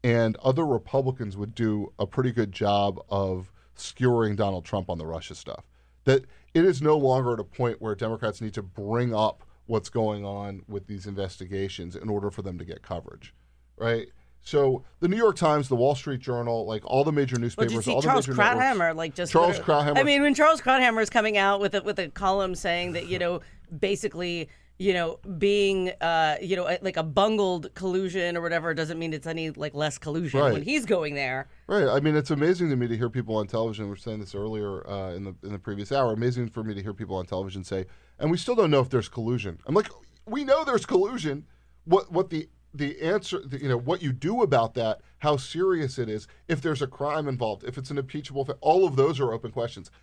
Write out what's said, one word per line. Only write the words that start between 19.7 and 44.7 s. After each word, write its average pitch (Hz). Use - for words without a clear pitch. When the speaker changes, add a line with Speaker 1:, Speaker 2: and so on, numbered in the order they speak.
Speaker 1:
Krauthammer. 147
Speaker 2:
I 277
mean, 285
when 294
Charles 311
Krauthammer 254
is 208
coming 214
out 196
with 202
a, 185
with 202
a 175
column 190
saying 175
that, 170
you 180
know, 175
basically, 175
you 190
know, 170
being, 196
uh, 160
you 185
know, 180
a, 175
like, 190
a 160
bungled 190
collusion 185
or 170
whatever 170
doesn't 160
mean 165
it's 156
any, 160
like, 147
less 147
collusion 151
Speaker 1:
Right. 135
Speaker 2:
when 147
he's 262
going 160
there. 135
Speaker 1:
Right. 196
I 127
mean, 151
it's 147
amazing 165
to 135
me 120
to 113
hear 120
people 110
on 104
television, 110
we 101
were 101
saying 107
this 95
earlier, 104
uh, 95
in 92
the, 95
in 98
the 101
previous 101
hour, 131
amazing 120
for 113
me 110
to 98
hear 101
people 95
on 90
television 95
say, 95
"And 156
we 175
still 240
don't 185
know 139
if 131
there's 135
collusion." 110
I'm 151
like, 208
"We 269
know 277
there's 277
collusion. 180
What, 180
what 185
the, 156
the 143
answer, 185
the, 131
you 143
know, 123
what 143
you 143
do 196
about 127